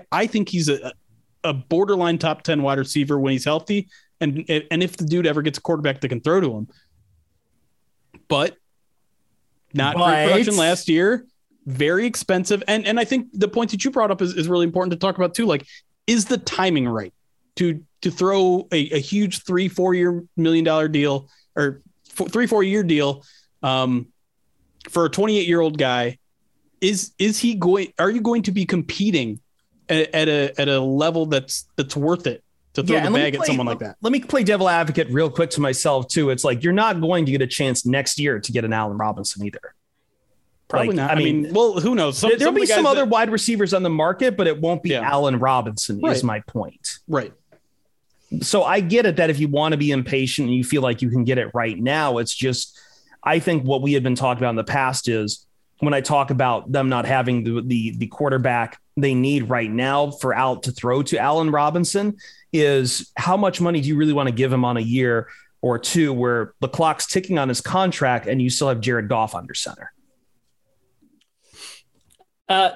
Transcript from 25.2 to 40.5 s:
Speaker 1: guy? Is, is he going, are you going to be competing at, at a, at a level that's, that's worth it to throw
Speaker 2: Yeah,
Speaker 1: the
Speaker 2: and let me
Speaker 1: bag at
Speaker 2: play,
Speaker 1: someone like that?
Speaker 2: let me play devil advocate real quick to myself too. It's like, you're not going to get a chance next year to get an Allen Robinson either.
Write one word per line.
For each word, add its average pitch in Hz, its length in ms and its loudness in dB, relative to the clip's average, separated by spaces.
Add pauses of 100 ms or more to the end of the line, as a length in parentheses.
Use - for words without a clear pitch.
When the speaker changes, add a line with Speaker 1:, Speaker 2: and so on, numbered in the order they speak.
Speaker 1:
guy? 123 400 0 (600)
Is, 190 380 -2
is 208 220 0
he 233 160 0
going, 185 420 0
are 190 140 2
you 233 100 -2
going 233 220 0
to 208 80 -2
be 185 140 0
competing 156 720 -2 (500)
at, 156 240 0
at 156 160 2
a, 143 320 0
at 139 60 0
a 135 120 2
level 156 460 0
that's, 139 420 -4 (100)
that's 135 180 -4
worth 165 320 0
it - 160 -6 (300)
to 143 80 -2
throw 214 140 2
Speaker 2:
Yeah, 175 60 2
Speaker 1:
the 151 40 -2
Speaker 2:
and 202 80 0
let 143 60 2
me 147 80 2
Speaker 1:
bag 139 80 -2
at - 20 -6
Speaker 2:
play, - 100 -2
Speaker 1:
someone 131 200 0
like 117 120 -4
that? 107 220 -12
Speaker 2:
let 226 100 0
me 269 80 0
play 254 240 0
devil 190 240 2
advocate 165 420 2
real 147 200 2
quick 131 220 -2
to 147 100 -2
myself 135 460 0
too. 147 240 0
It's 123 120 -2
like, 123 200 0
you're 175 100 2
not 208 260 2
going 160 280 2
to 135 40 0
get 135 100 0
a 123 60 0
chance 131 380 -2
next 135 340 0
year 139 200 0
to 117 120 -8
get 113 140 -2
an 110 80 -2
Allen 107 240 -2
Robinson 104 480 -4
either. - 300 -12 (920)